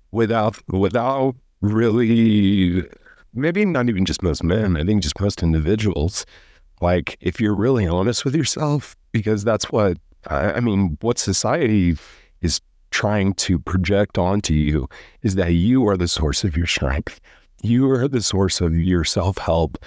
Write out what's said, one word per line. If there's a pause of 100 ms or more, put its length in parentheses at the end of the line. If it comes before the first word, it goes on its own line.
(120)
without, (100)
without (260)
really, (480)
maybe
not
even
just
most
men,
I
think
just
most
individuals, (540)
like,
if
you're
really
honest
with
yourself, (160)
because
that's
what, (300)
I,
I
mean,
what
society (440)
is (300)
trying
to
project
onto
you (340)
is
that
you
are
the
source
of
your
strength. (420)
You
are
the
source
of
your
self-help